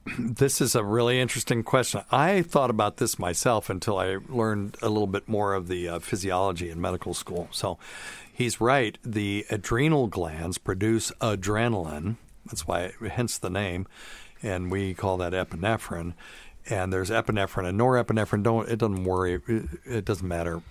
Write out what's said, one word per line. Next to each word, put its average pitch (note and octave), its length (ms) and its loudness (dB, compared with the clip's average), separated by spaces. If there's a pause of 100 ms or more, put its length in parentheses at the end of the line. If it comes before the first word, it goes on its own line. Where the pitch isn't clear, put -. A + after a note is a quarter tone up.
<clears throat> - 140 -8
this B2+ 420 2
is C3 140 2
a A#2 80 4
really A#2+ 360 4
interesting A#2+ 440 0
question. A#2 380 2 (100)
I F3 320 6
thought C#3+ 260 4
about G#2+ 280 2
this - 200 0
myself G2+ 520 2
until G2 280 -2
I F#2 200 0 (120)
learned G#2+ 520 0
a A2+ 80 2
little G#2+ 180 2
bit G2 200 -2
more G#2 280 2
of F2+ 140 -2
the, F2 200 -2
uh, E2+ 100 -2
physiology F2+ 680 0
in E2 100 -8
medical F2+ 360 -2
school. F2 360 -6
So F#2 280 -4 (520)
he's A#2+ 300 -2
right. A#2+ 420 4
The G#2 460 -2
adrenal B2 580 2
glands E2 520 -4
produce G#2+ 600 0
adrenaline. G2+ 1000 0 (280)
That's - 220 -8
why, F2+ 240 0 (200)
hence A#2+ 260 -2
the F#2+ 120 -4
name. F#2+ 380 -2 (540)
And F2+ 300 -2
we F#2+ 220 -2
call F#2 240 0
that F2+ 160 -2
epinephrine. F2+ 800 -2 (560)
And F#2+ 220 0
there's F#2 180 0
epinephrine G2+ 580 0
and F#2+ 120 0
norepinephrine. A2 640 2
Don't, A2+ 260 2
it A2+ 80 0
doesn't G2+ 280 0
worry. F#2 420 2
It, A2 180 0 (200)
it A2+ 200 -4
doesn't F#2 220 -2
matter E2+ 440 -2